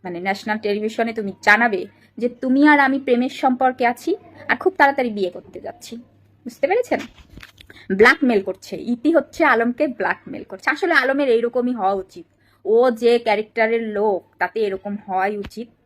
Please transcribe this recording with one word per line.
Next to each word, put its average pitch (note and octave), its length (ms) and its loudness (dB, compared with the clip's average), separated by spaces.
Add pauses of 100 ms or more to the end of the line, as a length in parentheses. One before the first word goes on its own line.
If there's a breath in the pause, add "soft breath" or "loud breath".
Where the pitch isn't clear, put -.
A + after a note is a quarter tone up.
মানে F3 160 -10
ন্যাশনাল G3+ 380 -4
টেলিভিশনে G#3+ 560 -4
তুমি G#3 180 -6 (100)
জানাবে G#3 440 4 (320 soft breath)
যে A#3+ 120 -2
তুমি C4 380 2
আর D4 120 8
আমি C4+ 200 2
প্রেমের B3+ 300 0
সম্পর্কে B3+ 560 0
আছি B3 300 -2 (320 loud breath)
আর - 100 -2
খুব F#4 200 -2
তাড়াতাড়ি C#4 320 2
বিয়ে G3+ 200 -4
করতে F3+ 320 -16
যাচ্ছি।" - 340 -16 (500)
বুঝতে C#4 220 -4
পেরেছেন? G#4+ 320 0 (960 loud breath)
ব্ল্যাকমেল A#3+ 460 4
করছে, F#3+ 400 -10
ইতি A#3+ 300 -2
হচ্ছে D#4+ 340 0
আলমকে A#3+ 420 2
ব্ল্যাকমেল - 560 -6
করছে। - 260 -6
আসলে E4+ 240 -2
আলমের C4+ 360 0
এইরকমই A#3+ 440 0
হওয়া G3 200 -2
উচিত, F#3+ 320 -10 (400)
ও A#3 260 4
যে A#3 280 2
ক্যারেক্টারের A3 640 0
লোক G#3 380 -2 (180)
তাতে F3+ 200 -4
এরকম G3+ 380 -4 (100)
হওয়াই G3 300 -2
উচিত G#3 300 -12 (180)